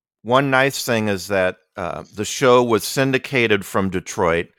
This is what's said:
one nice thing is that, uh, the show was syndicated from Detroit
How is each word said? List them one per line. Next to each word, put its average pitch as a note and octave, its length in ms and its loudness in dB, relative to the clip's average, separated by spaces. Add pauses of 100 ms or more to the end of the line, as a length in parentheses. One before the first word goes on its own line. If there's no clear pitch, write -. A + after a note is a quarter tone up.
(240)
one C3 260 2
nice C3 340 0
thing A2 240 -2
is F#2+ 200 -4
that, F#2+ 300 0 (180)
uh, D#2+ 280 -8 (120)
the G#2 100 -6
show B2+ 380 4
was A2+ 200 2
syndicated C3 840 0
from G2 260 -2
Detroit F2 560 -2 (120)